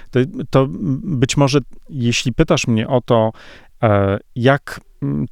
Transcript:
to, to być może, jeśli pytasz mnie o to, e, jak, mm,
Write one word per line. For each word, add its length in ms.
to, 100
to 160
być 340
może, 220
jeśli 420
pytasz 340
mnie 220
o 120
to, 320
e, 360
jak, 440
mm, 300